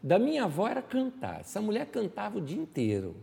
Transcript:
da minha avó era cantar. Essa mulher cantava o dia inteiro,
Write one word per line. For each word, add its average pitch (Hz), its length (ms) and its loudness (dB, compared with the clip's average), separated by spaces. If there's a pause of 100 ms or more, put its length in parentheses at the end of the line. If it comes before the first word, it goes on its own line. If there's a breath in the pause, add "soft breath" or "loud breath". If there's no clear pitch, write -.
da 156 160 6
minha 277 260 4
avó 180 240 2
era 254 120 -2
cantar. 254 600 -2
Essa - 200 -6
mulher 214 260 0
cantava 208 520 -4
o - 20 -2
dia 151 160 -4
inteiro, 107 680 0